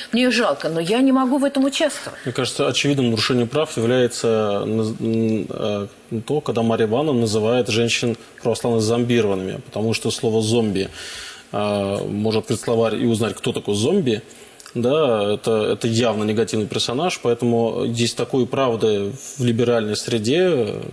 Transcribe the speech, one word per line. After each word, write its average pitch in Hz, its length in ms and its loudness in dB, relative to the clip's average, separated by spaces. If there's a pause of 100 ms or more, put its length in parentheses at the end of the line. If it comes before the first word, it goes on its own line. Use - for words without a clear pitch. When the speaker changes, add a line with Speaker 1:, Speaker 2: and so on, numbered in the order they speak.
(120)
Speaker 1:
мне 240 100 4
её 254 100 4
жалко, 202 360 0
но 165 120 -2
я 202 200 2
не 269 120 6
могу 262 260 2
в 262 60 2
этом 277 200 0
участвовать. - 600 -2
Speaker 2:
Мне 123 80 -2
кажется, 139 320 -2
очевидным 135 440 2
нарушением 113 380 2
прав 151 300 -2
является 113 880 2
наз-, 110 340 0
м, 113 480 0
э, 104 380 -4 (400)
то, 147 160 -2
когда 113 200 -2
Марья 113 240 2
Ивановна 127 360 2
называет 113 460 2
женщин 117 480 0 (260)
православных 113 400 0
зомбированными, 107 840 0
потому 110 300 -2
что - 160 -4
слово 113 320 0
«зомби», 110 480 0 (640)
э, 101 460 -2 (100)
можно 107 320 0
открыть 110 200 -2
словарь 113 360 0
и 127 100 0
узнать, 110 300 0
кто - 160 -4
такой - 220 -4
зомби. 123 460 2 (540)
Да, 120 600 2
это, 113 180 -2 (200)
это 107 140 -2
явно 113 380 0
негативный 107 420 0
персонаж, 127 560 -2
поэтому 117 640 0
есть 117 320 0
такой 123 280 0
правды 110 680 0 (260)
в 131 60 -2
либеральной 117 500 2
среде 117 800 0 (180)